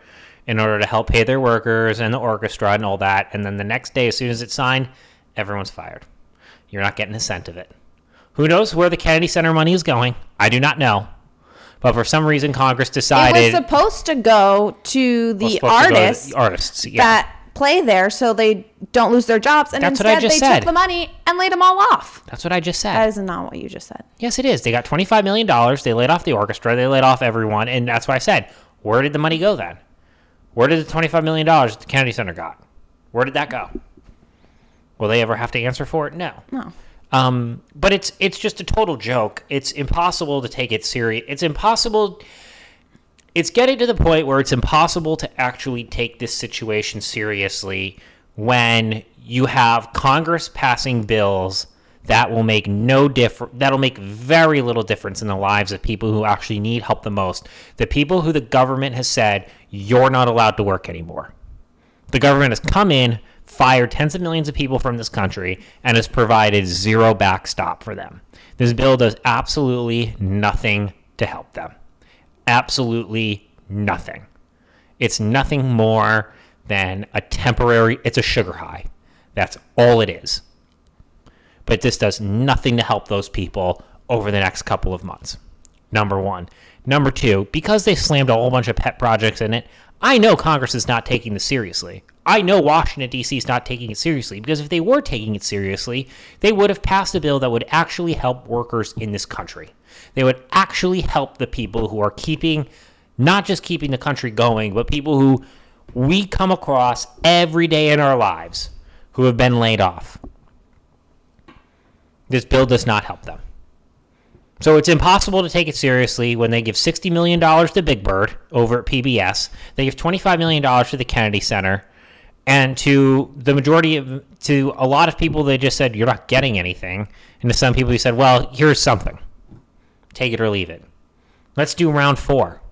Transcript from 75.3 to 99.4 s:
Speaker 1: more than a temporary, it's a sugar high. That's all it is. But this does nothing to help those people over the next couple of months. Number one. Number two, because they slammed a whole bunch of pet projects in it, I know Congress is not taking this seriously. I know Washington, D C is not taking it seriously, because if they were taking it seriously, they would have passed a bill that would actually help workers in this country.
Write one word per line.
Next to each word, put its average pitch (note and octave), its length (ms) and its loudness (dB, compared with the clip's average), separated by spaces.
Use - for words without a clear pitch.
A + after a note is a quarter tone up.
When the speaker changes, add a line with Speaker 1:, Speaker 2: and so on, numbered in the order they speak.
Speaker 1:
more A2 600 2
than F#2+ 460 -2
a G#2 80 -2
temporary, A#2 800 2
it's - 140 -2
a - 60 0
sugar F#2 300 -2
high. D#2+ 320 -14
That's F#2+ 220 -4
all A#2+ 240 6
it G2+ 80 0
is. - 320 -8
But A2 160 0
this B2+ 160 0
does G#2 220 -2
nothing A#2+ 580 0
to A#2+ 60 0
help G#2+ 240 -4
those G2+ 220 -4
people F2+ 540 -4
over G#2+ 220 -2
the G2+ 80 0
next F#2+ 240 -2
couple F#2+ 300 -2
of F2 100 -10
months. - 340 -14
Number G2+ 280 0
one. F#2+ 300 -6
Number C3+ 260 2
two, G2+ 400 0
because G3+ 340 0
they G3 100 2
slammed C#3 340 0
a A#2+ 40 4
whole A#2 160 2
bunch B2+ 180 0
of A#2+ 80 -2
pet - 220 -2
projects A2 440 0
in A2 120 -2
it, A#2+ 140 -6
I B3+ 160 4
know G#3+ 180 6
Congress D3 380 0
is A#2+ 140 -4
not A#2 180 0
taking A#2+ 280 -4
this G2 100 -6
seriously. F2+ 600 -6
I G3+ 160 4
know F#3 180 4
Washington, D3 500 2
D B2+ 140 -6
C C3+ 140 -4
is A#2+ 100 -6
not B2 180 -2
taking A#2+ 260 -10
it G#2 60 -10
seriously, C3+ 420 -4
because D3 200 -4
if D3 100 -10
they F3 100 -2
were A#3+ 220 2
taking G#2+ 340 -6
it G2 80 -10
seriously, G2+ 640 -6
they G#3 120 2
would G3+ 180 2
have G3 120 -4
passed G3 340 0
a F3 60 -2
bill C#3+ 180 0
that C3 120 -2
would A#2 180 -2
actually E3 440 -2
help B2+ 340 -4
workers A#2 460 -4
in A2 180 -8
this G2+ 140 -6
country. - 460 -14